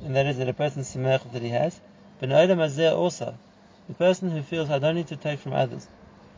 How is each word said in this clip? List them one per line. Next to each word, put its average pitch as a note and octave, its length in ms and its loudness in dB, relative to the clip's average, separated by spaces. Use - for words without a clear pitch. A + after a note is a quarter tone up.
and C#3 120 -4
that C#3 120 4
is C#3+ 100 -2
that B2+ 100 0
a B2+ 60 0
person C#3+ 280 -2
is - 140 -10
sameach C3 380 0
that B2 80 -8
he A#2 80 -4
has. C3 320 -2
But C3 100 -4
in - 0 -
the C#3 60 2
Olam F3 40 2
Hazeh D#3 360 2
also, D3 400 -4
the - 80 -12
person F#3 340 2
who D#3 140 -4
feels, D#3 260 -4
"I D3 80 2
don't D3+ 180 2
need E3+ 120 -2
to D3+ 100 -10
take D3 220 -6
from C3 140 -8
others," C3+ 340 -2